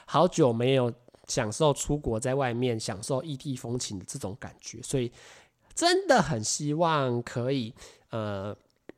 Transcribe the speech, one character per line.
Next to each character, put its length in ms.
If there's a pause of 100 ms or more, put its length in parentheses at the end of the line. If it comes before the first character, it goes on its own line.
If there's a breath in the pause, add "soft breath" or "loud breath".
好 220
久 240
没 220
有 200 (360)
享 200
受 240
出 240
国 220
在 160
外 180
面 240
享 240
受 220
异 140
地 180
风 240
情 180
的 80
这 140
种 180
感 220
觉。 240
所 160
以 100 (680 loud breath)
真 320
的 140
很 220
希 300
望 480
可 300
以， 240 (340 loud breath)
呃， 460 (420)